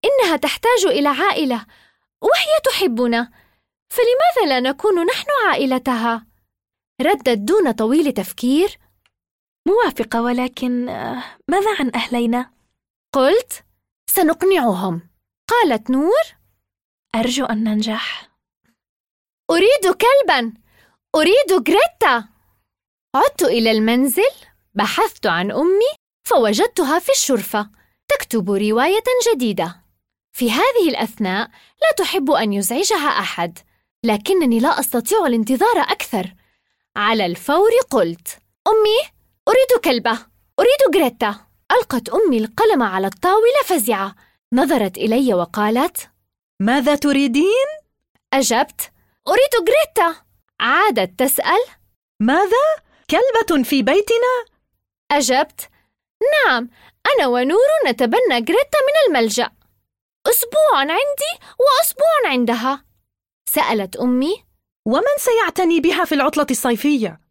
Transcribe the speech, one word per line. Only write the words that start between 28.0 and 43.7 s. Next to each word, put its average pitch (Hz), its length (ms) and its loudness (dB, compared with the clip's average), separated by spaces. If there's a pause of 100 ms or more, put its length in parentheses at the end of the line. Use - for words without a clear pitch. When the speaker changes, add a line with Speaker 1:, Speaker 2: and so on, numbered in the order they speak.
Speaker 1:
تكتب 226 420 -2
رواية 240 540 0 (260)
جديدة. 202 520 -4 (500)
في 233 180 -2
هذه 392 380 2
الأثناء 214 600 -4 (320)
لا 622 140 2
تحب 339 340 -2
أن 208 220 0
يزعجها 285 560 -2
أحد، 175 500 -4 (460)
لكنني 233 560 0
لا 285 200 0
أستطيع 311 460 -2
الانتظار 254 520 0
أكثر. - 560 -4 (640)
على 208 300 0
الفور 302 440 0 (200)
قلت: 170 480 -2 (300)
"أمي، 440 420 2 (380)
أريد 508 360 4
كلبة، 233 340 0 (420)
أريد 508 360 4
غريتا." 226 500 -2 (260)
ألقت 269 360 -2
أمي 285 300 2
القلم 302 440 2
على 190 240 -2
الطاولة 440 580 2
فزعة، 208 500 -2 (380)